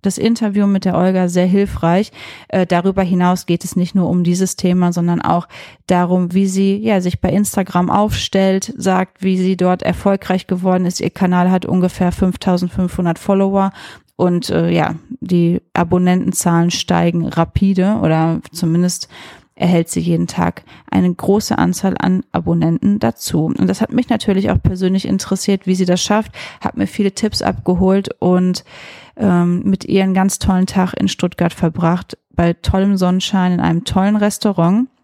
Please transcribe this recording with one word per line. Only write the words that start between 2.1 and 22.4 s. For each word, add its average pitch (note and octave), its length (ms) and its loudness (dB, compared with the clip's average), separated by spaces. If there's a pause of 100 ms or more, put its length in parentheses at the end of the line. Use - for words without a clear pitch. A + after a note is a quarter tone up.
Äh, F#3 180 0
darüber F#3+ 340 0
hinaus F3+ 460 0
geht E3+ 180 -2
es - 100 -8
nicht F3+ 200 -2
nur F#3 120 2
um F3+ 160 0
dieses F3+ 320 0
Thema, F3+ 380 2
sondern F3 280 0
auch E3+ 260 -2 (400)
darum, F3+ 460 0
wie G3 120 2
sie, G3 320 0
ja, G#3+ 240 0
sich F3+ 180 -4
bei F#3 100 0
Instagram F#3 600 0
aufstellt, F#3+ 880 0
sagt, F#3 460 -2
wie F#3+ 140 0
sie F#3 200 0
dort F3+ 240 0
erfolgreich F#3+ 640 -2
geworden F#3 400 0
ist. F3+ 160 -2
Ihr - 80 -2
Kanal F3+ 400 2
hat F#3 160 2
ungefähr F3+ 460 0
fünftausendfünfhundert F3+ 1040 -2
Follower G3 540 0 (440)
und, F3 360 0
äh, E3+ 180 0
ja, E3 240 0 (260)
die F3 420 0 (120)
Abonnentenzahlen F3 960 2
steigen E3+ 580 0
rapide F#3+ 720 0
oder D#3+ 380 2 (120)
zumindest F3 580 -2 (460)
erhält F3 340 0
sie E3+ 120 -2
jeden E3+ 260 0
Tag E3+ 340 -4 (280)
eine F3+ 220 2
große - 460 0
Anzahl F3+ 420 0
an F#3 220 0 (100)
Abonnenten E3+ 680 0